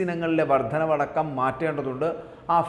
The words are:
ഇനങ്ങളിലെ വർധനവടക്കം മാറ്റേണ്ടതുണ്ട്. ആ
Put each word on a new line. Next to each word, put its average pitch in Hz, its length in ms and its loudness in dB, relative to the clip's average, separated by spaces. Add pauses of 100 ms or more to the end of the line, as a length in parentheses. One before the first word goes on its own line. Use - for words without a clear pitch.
ഇനങ്ങളിലെ 165 480 0
വർധനവടക്കം 147 880 0
മാറ്റേണ്ടതുണ്ട്. 135 680 -2 (460)
ആ 170 160 6